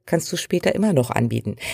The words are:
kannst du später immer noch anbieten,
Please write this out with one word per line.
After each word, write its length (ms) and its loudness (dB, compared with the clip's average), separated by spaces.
kannst 260 -2
du 60 -4
später 360 0
immer 200 2
noch 180 2
anbieten, 460 0